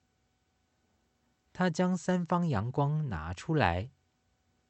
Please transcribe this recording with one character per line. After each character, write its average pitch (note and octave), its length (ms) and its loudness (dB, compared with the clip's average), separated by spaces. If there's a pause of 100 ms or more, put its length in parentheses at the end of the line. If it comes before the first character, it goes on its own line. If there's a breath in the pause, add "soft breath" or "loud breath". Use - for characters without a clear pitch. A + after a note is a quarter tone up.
(1500)
他 F3+ 180 0
将 F3+ 280 0
三 F3+ 280 -2
方 F3 220 0
阳 A#2+ 240 0
光 D3 380 0
拿 E2 240 -6
出 - 200 -4
来， G2+ 380 2 (800)